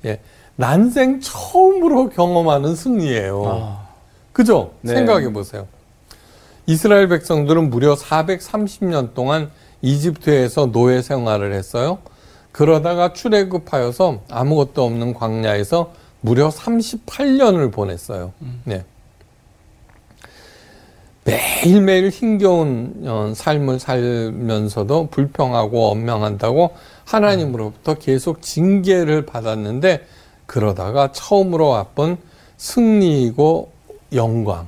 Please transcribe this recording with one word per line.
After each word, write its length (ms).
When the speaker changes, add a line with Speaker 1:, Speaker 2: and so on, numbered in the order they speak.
Speaker 1:
예. 160
난생 640
처음으로 880
경험하는 640
승리예요. 720
Speaker 2:
아. 420
Speaker 1:
그죠? 400
Speaker 2:
네. 120
Speaker 1:
생각해 380
보세요. 340
이스라엘 420
백성들은 640
무려 260
사백삼십 880
년 300
동안 360
이집트에서 920
노예 300
생활을 500
했어요. 460
그러다가 640
출애굽하여서 1160
아무것도 520
없는 320
광야에서 760
무려 280
삼십팔 840
년을 340
보냈어요. 680
Speaker 2:
음. 240
Speaker 1:
네. 200
매일매일 840
힘겨운, 960
어, 300
삶을 440
살면서도 1300
불평하고 800
원망한다고 840
하나님으로부터 880
계속 480
징계를 840
받았는데 800
그러다가 680
처음으로 600
맛본 440
승리이고 1120
영광이에요. 560